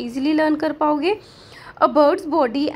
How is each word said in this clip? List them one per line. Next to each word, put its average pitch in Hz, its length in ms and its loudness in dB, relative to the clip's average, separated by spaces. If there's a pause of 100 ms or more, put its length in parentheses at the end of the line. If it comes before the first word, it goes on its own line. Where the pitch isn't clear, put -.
Easily 262 320 -4
learn 311 220 2
कर 302 180 -4
पाओगे। 302 480 0 (640)
A 311 40 6
bird's 294 400 2
body 285 500 -2